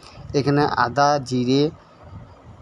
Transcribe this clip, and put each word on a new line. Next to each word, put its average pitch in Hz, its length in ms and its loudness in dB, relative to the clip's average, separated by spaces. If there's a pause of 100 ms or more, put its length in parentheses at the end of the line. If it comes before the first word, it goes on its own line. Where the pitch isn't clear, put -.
(380)
এখানে 143 240 2 (220)
আদা, 127 240 2 (200)
জিরে, 127 340 2 (1000)